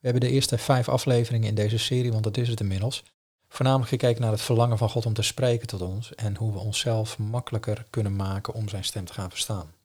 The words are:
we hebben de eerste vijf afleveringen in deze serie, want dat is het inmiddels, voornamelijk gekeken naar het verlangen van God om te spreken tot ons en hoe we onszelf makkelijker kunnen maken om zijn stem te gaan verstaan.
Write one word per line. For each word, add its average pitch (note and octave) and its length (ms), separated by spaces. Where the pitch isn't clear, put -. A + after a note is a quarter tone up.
we C3 80
hebben B2 120
de B2+ 100
eerste C3 280
vijf B2+ 300
afleveringen A#2+ 600
in G#2+ 60
deze G#2 240
serie, B2 340
want A2 120
dat G#2+ 120
is A#2+ 120
het A2+ 120
inmiddels, G2 440
voornamelijk C3 420
gekeken A#2+ 320
naar A2+ 80
het G#2+ 100
verlangen A#2 380
van A2+ 120
God A#2+ 160
om A2+ 60
te G#2+ 100
spreken A#2+ 440
tot F#2 160
ons F#2+ 320
en G#2 220
hoe A2 160
we G2 60
onszelf A2 600
makkelijker A2 720
kunnen G#2 260
maken G2 380
om A2 140
zijn G2 160
stem G2 200
te F2 80
gaan F#2 180
verstaan. E2+ 420